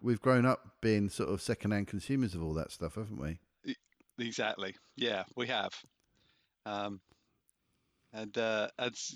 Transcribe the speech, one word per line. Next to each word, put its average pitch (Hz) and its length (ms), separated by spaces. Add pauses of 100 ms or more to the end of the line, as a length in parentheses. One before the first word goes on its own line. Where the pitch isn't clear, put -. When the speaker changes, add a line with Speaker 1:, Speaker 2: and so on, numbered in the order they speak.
Speaker 1:
we've 117 180
grown 127 260
up - 360
being 104 280
sort 82 200
of 98 100
secondhand 104 480
consumers 113 460
of 85 80
all 78 140
that 80 160
stuff, - 240
haven't 107 260
we? 80 160 (260)
Speaker 2:
E-, 131 120 (420)
exactly. 107 580 (200)
Yeah, 107 280 (120)
we 120 120
have. 107 220 (960)
Um, 101 340 (1120)
and, 110 260
uh, 110 320 (100)
and 123 120
s-, - 240